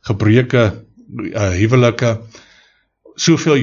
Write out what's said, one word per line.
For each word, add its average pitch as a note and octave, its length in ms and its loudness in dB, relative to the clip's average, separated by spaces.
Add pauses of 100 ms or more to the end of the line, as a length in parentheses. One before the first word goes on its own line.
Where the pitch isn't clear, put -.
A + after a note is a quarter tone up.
gebreke, A2+ 800 0 (500)
eh, G2+ 240 -2
huwelike, A#2 640 0 (960)
soveel D#3+ 460 0